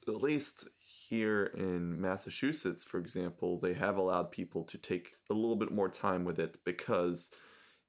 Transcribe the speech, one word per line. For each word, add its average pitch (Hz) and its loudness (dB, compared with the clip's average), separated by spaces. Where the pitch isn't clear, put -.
at 107 -2
least 143 0
here 107 4
in 87 0
Massachusetts, 95 -2
for - -4
example, 87 -2
they 90 2
have 95 2
allowed 90 2
people 90 -6
to - -12
take - -4
a 104 2
little 113 2
bit 104 0
more 98 2
time 92 0
with 85 0
it 82 -2
because, 87 0